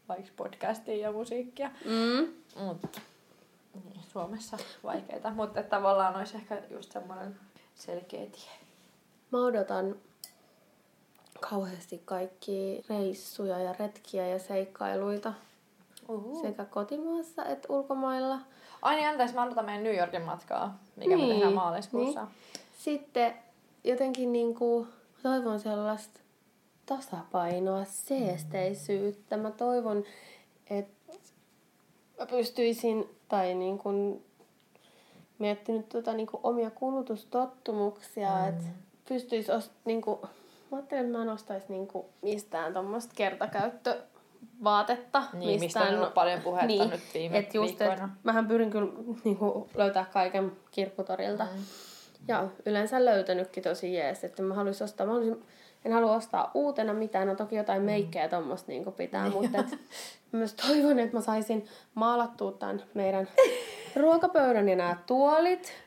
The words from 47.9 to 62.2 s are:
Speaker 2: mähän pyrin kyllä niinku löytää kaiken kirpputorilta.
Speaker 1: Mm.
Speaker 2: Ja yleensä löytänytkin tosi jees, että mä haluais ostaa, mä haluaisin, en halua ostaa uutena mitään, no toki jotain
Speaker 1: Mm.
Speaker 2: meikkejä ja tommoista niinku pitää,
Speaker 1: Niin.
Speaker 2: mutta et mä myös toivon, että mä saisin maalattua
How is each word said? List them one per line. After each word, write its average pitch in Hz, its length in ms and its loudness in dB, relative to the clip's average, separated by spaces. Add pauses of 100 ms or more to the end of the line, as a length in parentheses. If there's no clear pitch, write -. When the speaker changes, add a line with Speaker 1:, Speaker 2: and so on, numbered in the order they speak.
Speaker 2:
mähän 226 240 4
pyrin 226 220 4
kyllä 202 220 0 (320)
niinku 202 520 2
löytää 196 380 4
kaiken 190 380 2 (200)
kirpputorilta. 196 720 -2
Speaker 1:
Mm. 190 160 -6 (680)
Speaker 2:
Ja 190 200 0 (180)
yleensä 220 400 4
löytänytkin 185 580 2
tosi 180 300 -2
jees, 165 300 -2
että - 180 -8
mä 190 120 0
haluais 196 280 -2
ostaa, 208 260 -2
mä 220 60 0
haluaisin, 226 300 0 (420)
en 226 80 2
halua 226 220 6
ostaa - 380 0
uutena 277 400 2
mitään, 214 340 0
no 196 80 0
toki 214 200 -4
jotain 202 260 0
Speaker 1:
Mm. 196 40 2
Speaker 2:
meikkejä 165 400 0
ja 160 40 -2
tommoista 165 420 -4
niinku 139 200 -6
pitää, 190 380 -4
Speaker 1:
Niin. 202 40 0
Speaker 2:
mutta 233 240 0
et - 140 0 (600)
mä 233 60 -2
myös 220 160 -2
toivon, 285 460 4
että 233 180 2
mä 214 40 0
saisin 220 440 0 (280)
maalattua 233 580 2